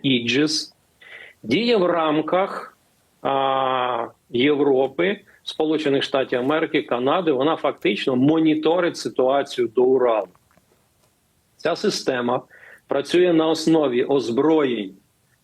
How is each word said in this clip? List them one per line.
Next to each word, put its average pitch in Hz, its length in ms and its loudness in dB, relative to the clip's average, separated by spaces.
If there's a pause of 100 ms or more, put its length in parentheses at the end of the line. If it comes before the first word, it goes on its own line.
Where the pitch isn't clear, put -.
Aegis, 131 680 -2 (680)
діє 220 340 0
в 180 100 2
рамках, 165 920 -2 (440)
а, 131 840 -2 (240)
Європи, 143 880 0 (220)
Сполучених 151 600 -2
Штатів 131 360 -2
Америки, 151 440 -2
Канади. 147 500 0
Вона 143 240 0
фактично 151 600 -2
моніторить 156 800 2
ситуацію 131 720 -2
до 127 140 0
Уралу. 123 460 2 (1300)
Ця 165 200 -4
система 127 640 -2 (460)
працює 175 460 2
на 160 160 4
основі 156 560 2
озброєнь, 127 880 0 (520)